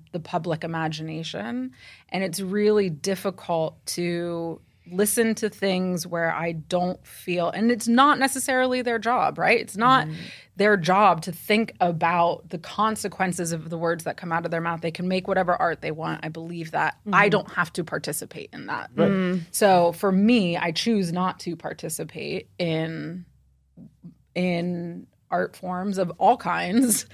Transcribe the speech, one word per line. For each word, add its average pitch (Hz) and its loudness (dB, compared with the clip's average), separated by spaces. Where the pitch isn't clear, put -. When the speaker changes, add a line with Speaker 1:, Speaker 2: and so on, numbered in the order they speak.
Speaker 1:
the 175 -6
public 165 -4
imagination. 165 -6
And 185 -2
it's 190 -4
really 208 2
difficult 180 -4
to 170 -4
listen 214 2
to 214 -2
things 185 -2
where 170 -2
I 165 -2
don't 180 -2
feel, 175 -2
and 226 2
it's 233 -2
not 262 6
necessarily 254 0
their 233 -2
job, 196 0
right? 175 4
It's - -8
not 240 4
Speaker 2:
Mm. 156 -8
Speaker 1:
their 202 4
job 180 6
to 175 -6
think - 0
about 170 2
the 175 -8
consequences 185 -2
of 165 -6
the 170 -6
words 165 -2
that 151 -6
come 175 -10
out 165 0
of 165 -6
their 165 -2
mouth. 165 -4
They 165 -4
can 180 -6
make 185 -2
whatever 180 2
art 165 0
they 156 -6
want. 160 -6
I 160 -8
believe 165 -10
that. 156 -2
I 202 4
Speaker 2:
Mm-hmm. 202 4
Speaker 1:
don't 196 0
have 170 -2
to 180 -4
participate - -8
in - -14
that. - -8
Speaker 3:
Right. 202 4
Speaker 2:
Mm. 185 0
Speaker 1:
So 180 6
for 190 0
me, 196 4
I 170 -2
choose 190 0
not 180 -2
to 170 -8
participate 156 -8
in, 160 -4
in 175 -4
art 180 -2
forms 185 -6
of 175 -2
all 220 6
kinds 196 0